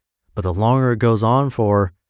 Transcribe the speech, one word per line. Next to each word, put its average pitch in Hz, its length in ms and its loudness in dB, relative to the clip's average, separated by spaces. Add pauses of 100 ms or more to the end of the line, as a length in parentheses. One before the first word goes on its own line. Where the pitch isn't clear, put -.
(340)
but 104 80 -6
the 90 100 -2
longer 123 380 0
it 113 80 -2
goes 113 240 0
on 131 260 0
for, 101 440 0 (180)